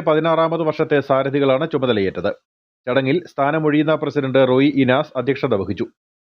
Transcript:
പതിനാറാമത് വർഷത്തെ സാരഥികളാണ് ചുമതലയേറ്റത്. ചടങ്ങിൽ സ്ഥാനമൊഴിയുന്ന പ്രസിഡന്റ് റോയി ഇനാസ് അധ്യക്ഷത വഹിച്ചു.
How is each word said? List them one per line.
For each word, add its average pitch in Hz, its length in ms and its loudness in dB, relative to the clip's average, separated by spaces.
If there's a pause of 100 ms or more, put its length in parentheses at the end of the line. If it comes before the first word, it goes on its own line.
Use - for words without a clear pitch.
പതിനാറാമത് 160 640 2
വർഷത്തെ 147 280 0 (100)
സാരഥികളാണ് 135 640 0
ചുമതലയേറ്റത്. 107 580 -2 (560)
ചടങ്ങിൽ 131 300 0 (140)
സ്ഥാനമൊഴിയുന്ന 151 720 0
പ്രസിഡന്റ് 135 400 0 (100)
റോയി 139 180 4 (140)
ഇനാസ് 127 360 0
അധ്യക്ഷത 127 420 -2
വഹിച്ചു. 95 240 -6 (400)